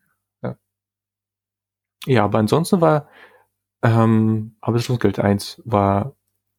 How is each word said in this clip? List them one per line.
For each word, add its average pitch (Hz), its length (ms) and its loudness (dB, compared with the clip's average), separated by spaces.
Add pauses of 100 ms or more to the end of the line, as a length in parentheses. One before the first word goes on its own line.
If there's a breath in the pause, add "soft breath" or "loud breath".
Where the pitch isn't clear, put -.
(420)
Ja. 127 140 -8 (1500)
Ja, 120 180 2
aber 104 140 0
ansonsten 147 420 0
war, 156 280 0 (760 soft breath)
ähm, 113 800 2
Arbeitslosengeld 117 580 -2
eins 101 460 -2
war 101 520 0 (420)